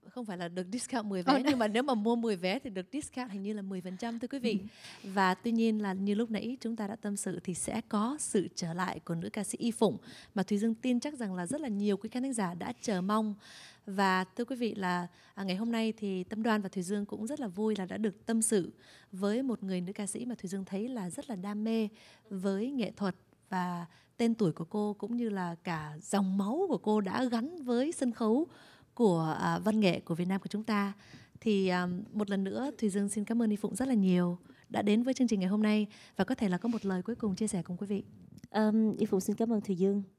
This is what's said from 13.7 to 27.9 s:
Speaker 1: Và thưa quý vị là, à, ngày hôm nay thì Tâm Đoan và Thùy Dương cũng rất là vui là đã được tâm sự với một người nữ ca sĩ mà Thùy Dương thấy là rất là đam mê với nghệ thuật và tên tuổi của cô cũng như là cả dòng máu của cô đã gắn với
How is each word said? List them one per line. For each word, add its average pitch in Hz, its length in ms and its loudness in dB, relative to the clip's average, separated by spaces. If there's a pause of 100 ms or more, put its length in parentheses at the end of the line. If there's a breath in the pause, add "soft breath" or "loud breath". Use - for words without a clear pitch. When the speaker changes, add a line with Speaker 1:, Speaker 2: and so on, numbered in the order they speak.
Speaker 1:
Và 190 380 4 (120)
thưa 240 80 -2
quý 254 120 -6
vị 233 180 0
là, 180 320 0 (280 soft breath)
à, 202 100 -6
ngày 185 120 0
hôm 233 160 -2
nay 226 240 0
thì 190 280 -4
Tâm 214 180 -6
Đoan 214 200 2
và 190 60 -6
Thùy 185 140 -4
Dương 202 240 -2
cũng 214 200 -8
rất 294 140 -6
là 233 80 -4
vui 214 300 0
là 185 80 -4
đã 190 100 -8
được 208 300 -2
tâm 226 160 2
sự 196 300 2 (400 loud breath)
với 202 300 0
một 247 200 -2
người 190 180 -2
nữ 180 120 -6
ca 208 140 -6
sĩ - 180 -6
mà 240 100 -6
Thùy 202 140 -10
Dương 190 160 -4
thấy 196 240 -4
là 214 220 -6
rất 285 200 -10
là 214 60 -4
đam 208 280 -6
mê 226 240 2 (420 loud breath)
với 196 400 -2
nghệ 254 260 -2
thuật 196 200 -2 (320)
và 180 380 -2 (300 soft breath)
tên 233 180 4
tuổi 196 180 4
của 165 120 -6
cô 208 340 -2
cũng 226 180 -4
như 240 120 0
là 185 260 -4 (100)
cả 156 280 -4 (100)
dòng 190 360 2
máu 233 300 0
của 240 100 0
cô 214 220 2
đã 202 240 0
gắn 254 380 -2
với 247 300 0